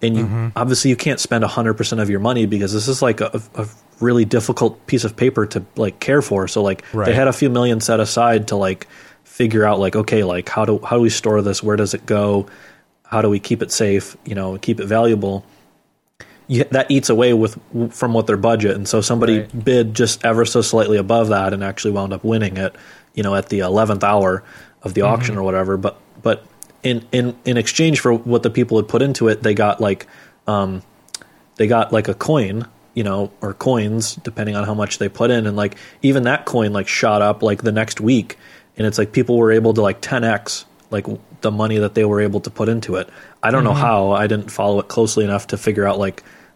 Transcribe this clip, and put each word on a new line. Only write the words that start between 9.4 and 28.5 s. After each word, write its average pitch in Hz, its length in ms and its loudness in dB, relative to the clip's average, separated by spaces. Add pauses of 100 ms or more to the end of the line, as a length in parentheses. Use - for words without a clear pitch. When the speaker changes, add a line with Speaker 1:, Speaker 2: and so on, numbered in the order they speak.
Speaker 1:
out, 104 140 2
like, 95 140 0
okay, 107 300 2
like, 90 240 -4
how 110 160 -2
do, 104 180 2
how - 140 -2
do 120 60 4
we 113 80 4
store 107 320 0
this? 98 200 -2
Where 104 140 0
does 104 160 0
it - 140 -10
go? 104 400 0 (580)
How 110 160 -2
do 107 80 4
we 101 100 2
keep 110 220 -4
it 101 100 -6
safe? 98 540 0
You 107 100 -10
know, 95 220 -6
keep 107 240 -4
it 98 60 -8
valuable? 104 580 0 (1040)
You, 120 260 2
that 131 180 2
eats 135 180 2
away 120 240 4
with, 110 240 2 (360)
from 120 200 -2
what 113 140 0
their 107 100 2
budget, 104 380 2
and 101 140 -8
so 110 120 0
somebody 113 400 2
Speaker 2:
Right. 110 240 -8
Speaker 1:
bid 117 300 2
just 117 300 -2
ever 113 200 2
so 117 180 0
slightly 107 340 2
above 107 320 2
that 98 240 0
and 98 100 -6
actually 98 300 -4
wound 98 200 -4
up 95 120 -8
winning 107 320 -2
it, 95 180 -4 (400)
you 107 80 -4
know, 98 140 0
at 190 140 -4
the 98 100 -2
eleventh 101 420 0
hour 98 400 2 (400)
of 92 120 -8
the 98 80 0
auction 113 320 0
Speaker 2:
Mm-hmm. 98 80 -6
Speaker 1:
or - 20 -2
whatever. 95 320 0
But, 98 240 -4 (220)
but 113 220 -2 (380)
in, 120 300 -2
in, 123 320 0
in 123 120 0
exchange 147 440 2
for 123 120 2
what 117 300 2
the 117 80 0